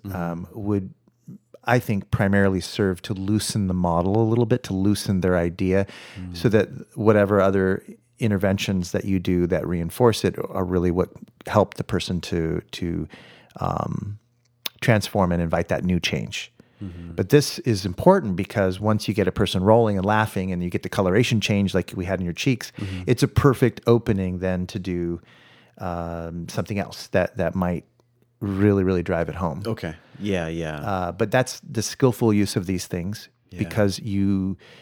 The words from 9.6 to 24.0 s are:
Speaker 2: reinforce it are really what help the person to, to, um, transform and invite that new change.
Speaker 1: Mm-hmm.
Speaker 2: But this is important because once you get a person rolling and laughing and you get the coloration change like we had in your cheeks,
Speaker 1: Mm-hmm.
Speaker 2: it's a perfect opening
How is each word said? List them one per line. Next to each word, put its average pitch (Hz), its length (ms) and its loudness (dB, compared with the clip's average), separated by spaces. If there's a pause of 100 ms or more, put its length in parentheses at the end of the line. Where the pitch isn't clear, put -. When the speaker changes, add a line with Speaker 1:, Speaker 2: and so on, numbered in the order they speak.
Speaker 2:
reinforce 90 580 2
it 90 120 0 (140)
are 95 140 -4
really 90 260 2
what 87 200 0 (360)
help - 280 2
the - 100 -6
person 90 380 -2
to, 82 400 -2 (100)
to, 82 340 -6 (540)
um, - 580 -4 (640)
transform 101 520 2
and 85 100 2
invite 85 260 0
that 78 160 0
new 90 160 2
change. - 500 -6 (320)
Speaker 1:
Mm-hmm. 87 320 -14
Speaker 2:
But 95 160 -2
this 143 300 4
is 98 260 -2
important 123 500 2
because 95 440 -2
once 107 280 0
you 101 60 -2
get 98 120 2
a 90 60 2
person 95 320 0
rolling 110 320 4
and 92 80 -2
laughing 101 480 0
and 87 100 -4
you 90 80 -4
get - 120 -4
the - 80 -10
coloration 104 500 2
change 101 340 0
like 90 220 -2
we 90 80 -6
had 92 160 -2
in 90 40 -4
your 85 100 -4
cheeks, - 440 -2
Speaker 1:
Mm-hmm. 95 280 -8
Speaker 2:
it's 123 160 2
a 135 60 4
perfect 123 580 4
opening 98 540 2